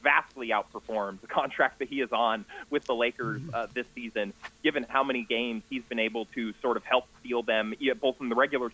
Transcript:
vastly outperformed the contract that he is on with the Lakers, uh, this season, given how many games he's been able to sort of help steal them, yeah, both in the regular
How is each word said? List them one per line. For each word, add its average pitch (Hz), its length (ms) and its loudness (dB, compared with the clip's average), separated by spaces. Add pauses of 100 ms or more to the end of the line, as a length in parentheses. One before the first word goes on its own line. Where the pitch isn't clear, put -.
vastly 135 500 2
outperformed 104 720 -2
the - 40 -20
contract 139 540 0
that 131 80 -4
he 139 120 -4
is 123 120 -2
on 110 320 2 (260)
with 143 140 -2
the 127 100 0
Lakers, 117 480 0 (100)
uh, 113 220 -4
this 123 100 -2 (120)
season, 110 360 -4 (300)
given 147 260 2
how 135 140 2
many 131 220 0
games 117 440 -2
he's 131 140 -6
been 120 160 -6
able 110 280 0 (100)
to 113 260 -4
sort 120 140 2
of 104 80 -6
help 127 240 2 (100)
steal 120 240 -2
them, 110 380 0
yeah, 131 140 2
both 127 260 0
in 131 80 -4
the 117 80 2
regular 127 380 2